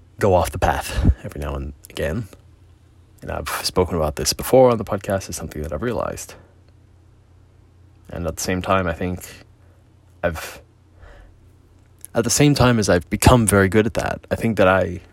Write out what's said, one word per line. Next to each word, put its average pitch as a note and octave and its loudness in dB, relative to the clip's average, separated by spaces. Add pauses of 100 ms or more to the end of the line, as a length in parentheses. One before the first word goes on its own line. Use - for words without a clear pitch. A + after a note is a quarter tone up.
(200)
go G2 4
off E2+ 2
the - -8
path - 0 (120)
every - -10
now C#2+ -6
and C#2 -8 (180)
again. F2 -6 (960)
And - -10
I've D#2 -8 (160)
spoken F#2 -2
about D#2 -2
this - -4
before C3 4
on A#2 -2
the G#2+ -6
podcast, G2 -6
it's - -10
something D2+ -10
that D2+ -8
I've D#2 -6
realized. D2+ -6 (1700)
And E2+ -10
at D#2 -6
the - -10
same F2+ -2
time, F#2+ 0
I E2+ -2
think F2+ -8 (960)
I've, - -6 (1500)
at A#2+ 0
the A#2 0
same D3 4
time B2 4
as G2+ 0
I've F2+ 2
become A2+ 6
very G2 4
good G#2+ 4
at A2 -6
that, - -6
I - -2
think A2+ -2
that G2 6
I, F2+ 0 (120)